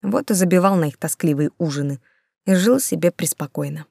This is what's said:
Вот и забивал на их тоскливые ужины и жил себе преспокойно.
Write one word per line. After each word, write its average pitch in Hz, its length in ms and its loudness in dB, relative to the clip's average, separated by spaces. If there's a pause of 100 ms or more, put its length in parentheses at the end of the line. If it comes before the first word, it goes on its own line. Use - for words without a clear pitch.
Вот 233 300 0
и - 20 4
забивал 185 420 2
на 165 100 2
их 147 120 -6
тоскливые 151 600 -2
ужины 143 440 -4 (440)
и 190 100 2
жил 226 240 2
себе 170 320 0
преспокойно. 151 800 -6